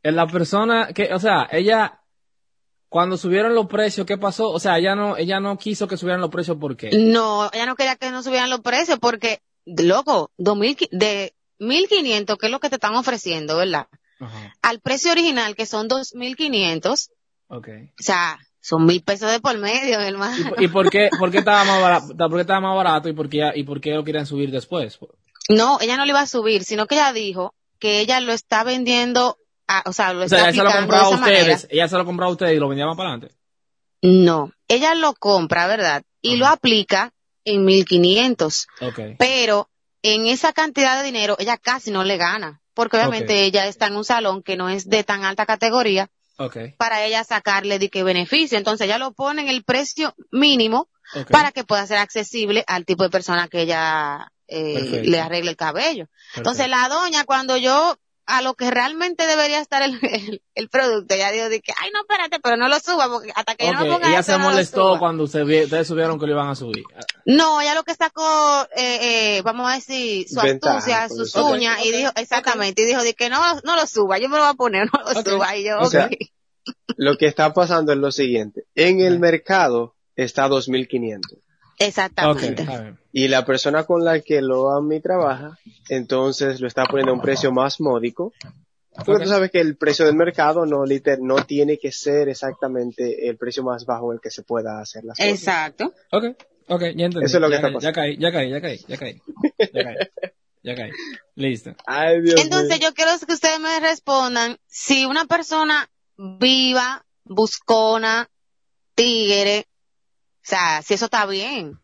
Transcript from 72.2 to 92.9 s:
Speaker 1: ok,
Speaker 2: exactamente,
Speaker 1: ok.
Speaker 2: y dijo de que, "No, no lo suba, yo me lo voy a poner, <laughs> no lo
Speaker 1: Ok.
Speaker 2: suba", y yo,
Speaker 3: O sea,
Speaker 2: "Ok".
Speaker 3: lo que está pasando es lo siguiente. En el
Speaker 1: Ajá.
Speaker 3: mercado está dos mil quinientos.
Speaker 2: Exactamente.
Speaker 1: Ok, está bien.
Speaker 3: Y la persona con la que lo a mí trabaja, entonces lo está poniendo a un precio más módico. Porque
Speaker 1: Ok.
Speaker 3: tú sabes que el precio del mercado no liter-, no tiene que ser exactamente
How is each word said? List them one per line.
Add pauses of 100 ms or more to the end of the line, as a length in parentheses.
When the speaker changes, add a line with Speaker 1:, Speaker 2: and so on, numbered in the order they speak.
Speaker 1:
ok,
Speaker 2:
exactamente,
Speaker 1:
ok.
Speaker 2:
y
dijo
de
que,
"No, (240)
no
lo
suba,
yo
me
lo
voy
a
poner,
<laughs>
no
lo
Speaker 1:
Ok.
Speaker 2:
suba",
y
yo,
Speaker 3:
O
sea,
Speaker 2:
"Ok". (800)
Speaker 3:
lo
que
está
pasando
es
lo
siguiente. (100)
En
el
Speaker 1:
Ajá.
Speaker 3:
mercado (200)
está
dos
mil
quinientos. (400)
Speaker 2:
Exactamente.
Speaker 1:
Ok,
está
bien. (140)
Speaker 3:
Y
la
persona
con
la
que
lo
a
mí
trabaja, (300)
entonces
lo
está
poniendo
a
un
precio
más
módico. (720)
Porque
Speaker 1:
Ok.
Speaker 3:
tú
sabes
que
el
precio
del
mercado
no
liter-,
no
tiene
que
ser
exactamente